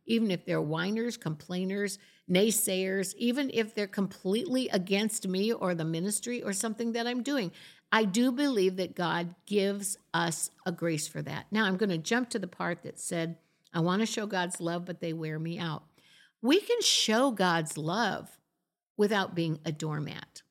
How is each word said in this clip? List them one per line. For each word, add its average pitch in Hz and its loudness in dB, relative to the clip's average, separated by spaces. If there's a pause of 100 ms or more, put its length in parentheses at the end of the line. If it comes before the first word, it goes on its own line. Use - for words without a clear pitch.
even 226 2
if 175 -2
they're 160 2
whiners, 190 -2
complainers, 185 -4 (300)
naysayers, 190 2
even 254 0
if 220 -2
they're 208 -2
completely 220 -2
against 196 0
me 190 0
or 185 0
the 165 -2
ministry 196 -2
or 208 -4
something 226 -2
that 233 -2
I'm 247 -2
doing. 240 0 (400)
I 220 6
do 226 4
believe 233 2
that 185 -4
God 170 -2 (100)
gives 202 0 (160)
us 165 0 (160)
a 185 0
grace 165 -2
for 151 -8
that. - -8
Now, 214 2
I'm 185 2
gonna 190 0
jump 240 0
to 233 -4
the 190 -4
part 175 -6
that - -12
said, 165 -4 (360)
"I 170 0
wanna 180 2
show 220 -4
God's 180 -2
love, 175 -2
but 175 -10
they 165 -4
wear 156 -4
me 165 -4
out." 165 -4 (580)
We 277 6
can 466 2
show - 4
God's 175 2
love 175 -2 (580)
without 202 2
being 165 0
a 165 -2
doormat. 151 -6